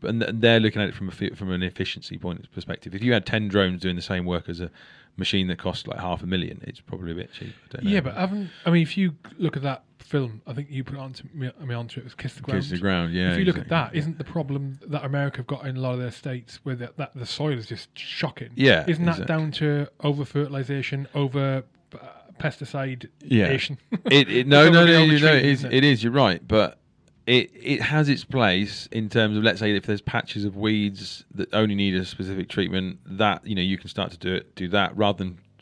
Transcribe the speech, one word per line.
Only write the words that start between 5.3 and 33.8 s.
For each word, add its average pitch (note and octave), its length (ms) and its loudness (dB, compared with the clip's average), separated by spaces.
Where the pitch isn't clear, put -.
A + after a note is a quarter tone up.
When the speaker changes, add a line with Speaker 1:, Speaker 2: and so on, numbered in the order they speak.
Speaker 1:
that E2+ 100 -4
costs, - 300 -6
like, - 120 -10
half F2+ 240 -6
a - 20 -10
million, F2+ 380 -6
it's - 160 -16
probably F2+ 320 -12
a E2 40 -8
bit F2+ 180 -12
cheap. - 200 -16
I - 100 -18
don't B2+ 80 -12
know. G3+ 80 0
Speaker 2:
Yeah, G3+ 80 2
but B2+ 160 -6
haven't, F#3+ 340 -4
I E3+ 60 2
mean, E3+ 100 6
if - 160 -2
you F#3 180 0
look D#3+ 200 -2
at C3+ 60 -8
that C#3 200 -6
film, A#2+ 480 -4
I A#2+ 60 -10
think C#3+ 180 -10
you C3+ 140 -8
put - 100 -12
it C#3 40 -14
onto C3 340 -16
me, C3 180 -8
me B2 100 -6
onto A#2 240 -10
it, - 20 -16
it - 40 -16
was B2 100 -20
Kiss - 200 -12
the - 60 -18
Ground. G2+ 200 -4
Speaker 1:
Kiss D2 100 -6
the F2+ 60 -4
Ground, F2 360 0
yeah, F2+ 200 0
Speaker 2:
If E2+ 60 0
you F#3+ 60 2
look F3 120 2
Speaker 1:
exactly. - 180 -4
Speaker 2:
at C#3 160 -2
that, - 60 -6
isn't D3+ 220 -6
the D3 40 -8
problem C#3 640 -6
that C#3+ 160 -6
America C#3+ 340 -4
have B2 100 -10
got C#3 180 -8
in C3 100 -6
a C3 40 -6
lot B2+ 160 -2
of B2 40 -4
their B2 120 -6
states - 520 -12
where C3 120 -6
the, A#2+ 220 -12
that C#3+ 180 -8
the B2 100 -10
soil D3 320 -4
is A2+ 100 -8
just - 300 -12
shocking? - 580 -8
Speaker 1:
Yeah, C3+ 320 6
Speaker 2:
Isn't E3+ 180 0
that E3+ 140 0
Speaker 1:
exactly. - 60 -6
Speaker 2:
down D#3 180 -2
to D3 340 -2
over-fertilization, C#3 760 -4
over, C3+ 500 -2
uh, - 40 -18
pesticide C3+ 720 -6
Speaker 1:
Yeah. F3 260 4
Speaker 2:
nation? C3+ 280 -2
<laughs> G#3+ 180 -4
Speaker 1:
It, C3+ 200 8
it, B2 180 2
no, C#3+ 200 10
Speaker 2:
It's E3 60 10
Speaker 1:
no, E3+ 120 10
Speaker 2:
probably E3+ 80 8
Speaker 1:
no, D#3+ 100 8
Speaker 2:
over D#3 100 6
Speaker 1:
you D3 60 6
know, D3+ 80 6
it D#3 40 8
Speaker 2:
treatment, C#3 140 6
Speaker 1:
is, C#3 140 4
Speaker 2:
isn't B2+ 140 -4
it? C3 40 6
Speaker 1:
it C3 60 6
is, B2+ 200 6
you're A#2 100 0
right, A#2 340 2
but G#2+ 300 2
it, A#2+ 300 4
it B2 260 -2
has D3+ 260 2
its C3+ 160 2
place G#2 680 0
in A2 180 -4
terms G#2+ 260 2
of, G#2+ 80 0
let's G2 160 2
say, G#2 160 0
if F#2 100 -4
there's G#2 160 -4
patches - 440 -4
of G2 100 -6
weeds G#2 720 -4
that - 180 -6
only G#2 220 2
need G2 200 2
a F#2 100 -2
specific F#2+ 420 -8
treatment, F#2 580 -4
that, G2 400 -2
you G#2+ 100 -6
know, F#2 60 0
you F#2+ 160 0
can - 120 -12